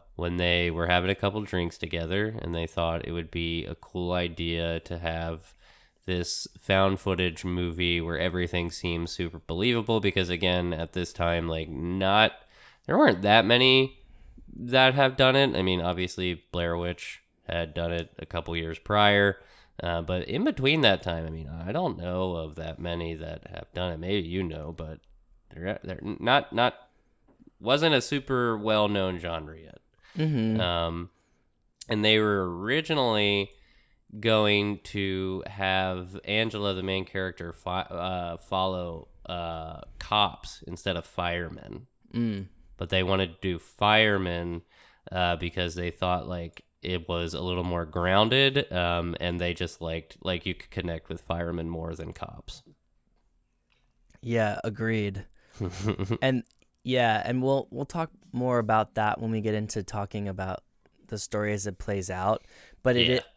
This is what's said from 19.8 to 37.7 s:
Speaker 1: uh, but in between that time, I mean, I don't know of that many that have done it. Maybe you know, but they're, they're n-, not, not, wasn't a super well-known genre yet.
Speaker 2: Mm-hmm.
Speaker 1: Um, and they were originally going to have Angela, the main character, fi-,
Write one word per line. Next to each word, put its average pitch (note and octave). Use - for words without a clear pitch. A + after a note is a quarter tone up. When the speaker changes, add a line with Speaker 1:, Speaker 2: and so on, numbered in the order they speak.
Speaker 1:
uh, E2+
but F2+
in D3
between D3+
that G2
time, E2
I D#2+
mean, D#2+
I E2+
don't D3+
know F2+
of E2
that D#2+
many E2+
that D#2+
have E2
done F2+
it. D#2+
Maybe F#2
you F#2
know, D#2
but D#2
they're, F2+
they're -
n-, G#2
not, C3
not, A#2+
wasn't D3
a B2+
super B2+
well-known G#2
genre E2
yet. E2
Speaker 2:
Mm-hmm. A#2+
Speaker 1:
Um, E2+
and G#2+
they A2
were G2
originally A2
going G#2
to F#2+
have F#2+
Angela, G#2
the F#2
main F#2+
character, F2
fi-, F#2